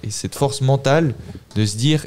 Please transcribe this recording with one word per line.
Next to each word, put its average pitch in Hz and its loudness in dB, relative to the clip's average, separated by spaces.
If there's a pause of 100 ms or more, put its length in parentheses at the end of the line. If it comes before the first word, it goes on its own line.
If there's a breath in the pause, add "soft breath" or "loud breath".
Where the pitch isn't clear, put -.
et 113 -6
cette - -8
force - -2
mentale 135 2 (400 loud breath)
de 107 2
se 104 -4
dire 147 2